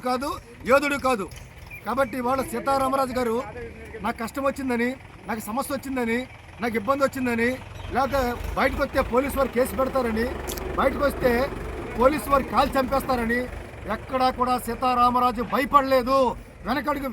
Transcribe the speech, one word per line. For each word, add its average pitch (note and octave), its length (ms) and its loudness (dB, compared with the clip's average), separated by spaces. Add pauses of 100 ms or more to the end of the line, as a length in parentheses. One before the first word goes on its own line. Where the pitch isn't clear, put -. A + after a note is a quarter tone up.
కాదు, B3+ 220 -2 (400)
యోధుడు C#4+ 260 4 (100)
కాదు. A3+ 200 0 (600)
కాబట్టి A#3+ 360 0
ఇవాళ C4 180 0 (100)
సీతారామరాజు C4 680 0
గారు A#3 180 0 (680)
నాకు A3+ 180 -2
కష్టం C4+ 260 -4
వచ్చిందని, B3+ 400 0 (400)
నాకు A3 200 -6
సమస్య A#3+ 280 -4
వచ్చిందని, B3 420 -2 (440)
నాకు A3+ 180 -2
ఇబ్బంది C4+ 260 0
వచ్చిందని, B3 420 2 (460)
లేకపోతే C4+ 260 2 (380)
బయటకు C4 260 2
వస్తే C4+ 160 0 (120)
పోలీసు C4 260 2
వారు C4+ 180 2
కేసు B3+ 220 2
పెడతారని, B3 480 0 (520)
బయటకు B3 280 2
వస్తే B3+ 260 2 (680)
పోలీసు C4+ 340 4
వారు C#4 200 4
కాల్ B3+ 240 4
చంపేస్తారని B3+ 640 0 (540)
ఎక్కడా B3+ 340 0 (100)
కూడా B3 160 2 (120)
సీతారామరాజు B3 760 2 (120)
భయపడలేదు, C4+ 640 4 (480)
వెనకడుగు C#4 460 -2